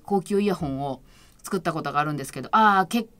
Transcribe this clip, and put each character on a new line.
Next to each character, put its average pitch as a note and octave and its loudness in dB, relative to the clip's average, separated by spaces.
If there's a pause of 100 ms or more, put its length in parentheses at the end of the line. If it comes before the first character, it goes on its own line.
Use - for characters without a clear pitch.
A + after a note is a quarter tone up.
高 G3 0
級 G3+ 0
イ G#3 2
ヤ G3 2
ホ D#3+ -4
ン C3+ -4
を C#3 -6 (400)
作 - -4
っ - 0
た E3+ -4
こ D#3 -4
と D3 -6
が C#3+ 0
あ D3+ 4
る D3+ -2
ん D3 -4
で C#3 -6
す - -12
け C3+ -10
ど、 - -12
あ G#3 6
ー、 - -2
結 A3+ -2 (100)